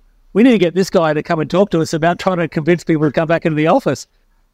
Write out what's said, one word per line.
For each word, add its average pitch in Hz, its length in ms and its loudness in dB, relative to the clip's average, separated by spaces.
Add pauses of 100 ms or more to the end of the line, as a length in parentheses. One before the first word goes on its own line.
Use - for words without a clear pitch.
(340)
we 202 100 4
need 262 80 6
to 226 60 4
get 170 180 0
this 190 140 0
guy 165 240 0
to 151 100 -4
come 170 160 -4
and 143 100 -4
talk 202 220 2
to 165 100 0
us 151 120 -6
about 170 260 0
trying 185 180 -2
to 170 100 -2
convince 156 360 -2
people 156 220 0
to 147 60 0
come 160 160 -2
back 165 180 -2
into 160 100 0
the 151 120 0
office." 180 400 0 (460)